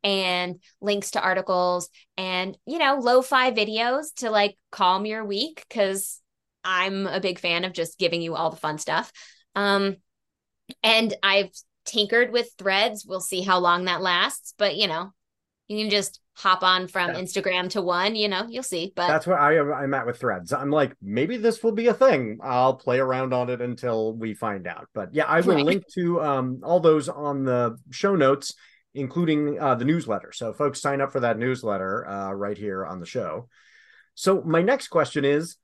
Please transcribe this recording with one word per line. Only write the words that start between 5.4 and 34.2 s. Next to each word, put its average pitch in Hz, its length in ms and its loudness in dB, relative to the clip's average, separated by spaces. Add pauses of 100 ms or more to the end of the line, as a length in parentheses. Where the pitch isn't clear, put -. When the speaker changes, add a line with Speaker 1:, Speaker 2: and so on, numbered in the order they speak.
Speaker 1:
'cause 196 500 -2 (440)
I'm 190 420 -2
a 185 140 -2
big 180 180 -4
fan 175 260 -2
of 185 80 -6
just 165 260 -6
giving 170 240 0
you 165 120 -6
all 160 160 -2
the 165 60 -16
fun 156 220 -4
stuff. 160 340 -4 (420)
Um, 196 420 2 (840)
and 220 300 4 (100)
I've 196 280 2 (340)
tinkered 233 460 0
with 233 260 -2
Threads. 196 480 0
We'll 185 160 -8
see 180 220 -4
how 185 160 4
long 175 280 4
that 175 140 -2
lasts, 185 560 -2
but, 160 200 0
you 208 100 2
know, 175 260 -4 (540)
you 208 120 -6
can 214 120 -2
just 202 300 -2 (140)
hop 185 280 2
on 185 240 4
from 180 240 -2
Speaker 2:
Yeah. 170 100 -6
Speaker 1:
Instagram 185 500 -2
to 202 120 -4
one, 180 320 0
you 208 140 0
know, 196 200 -2
you'll 233 140 -8
see. 180 320 -6
But 175 140 0
Speaker 2:
That's 156 180 2
where 170 140 2
I, 151 180 6 (240)
I'm 139 100 -2
at 131 140 -2
with 120 140 -6
Threads. 92 320 -2
I'm 139 180 -2
like, 143 320 2
"Maybe 127 340 -2
this 226 280 0
will 226 80 2
be 233 160 2
a 226 60 4
thing. 131 480 4
I'll 127 320 4
play 127 260 0
around 131 340 0
on 123 160 0
it 120 100 -4
until 117 540 -2
we 113 200 -6
find 98 340 -6
out." 82 260 -12
But 98 200 -8
yeah, 147 100 2
I 156 160 4
will 180 160 4
Speaker 1:
Right. 143 80 2
Speaker 2:
link 185 200 0 (100)
to, 175 280 0
um, 131 400 -2
all 170 160 2
those 156 300 4
on 143 360 -4
the 120 320 0 (140)
show 196 240 0
notes, 139 400 2 (400)
including, 147 640 -2
uh, 135 160 2
the 120 100 -4
newsletter. 131 460 -2
So 113 220 -8
folks, 143 280 -2
sign 139 200 -2
up 135 100 -2
for - 100 -4
that 117 160 2
newsletter, 110 720 -4
uh, 98 240 -6
right 101 240 -6
here 95 300 -6
on 90 140 -10
the 85 60 -12
show. 101 420 -8 (640)
So 190 280 2